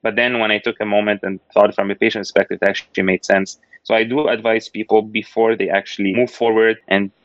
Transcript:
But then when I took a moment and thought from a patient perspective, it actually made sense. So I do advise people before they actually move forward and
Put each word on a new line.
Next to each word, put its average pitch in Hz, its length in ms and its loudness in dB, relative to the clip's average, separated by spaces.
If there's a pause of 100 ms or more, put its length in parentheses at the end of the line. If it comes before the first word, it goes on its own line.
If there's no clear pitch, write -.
But 110 120 -2
then 120 240 0
when 107 100 0
I 107 80 2
took 110 220 -4
a 110 60 -2
moment 104 360 0
and 95 180 -6 (140)
thought 104 220 4
from 101 160 -2
a 98 40 -2
patient 110 260 0
perspective, 98 400 -2
it 98 60 2
actually - 360 -4
made 92 200 0
sense. 95 360 -2 (240)
So - 100 -2
I 113 100 2
do 127 260 -2
advise 110 380 -2
people 107 360 0
before 113 520 -2
they 95 140 -4
actually 98 460 -2
move 123 160 0
forward 113 460 2 (100)
and 98 240 0 (140)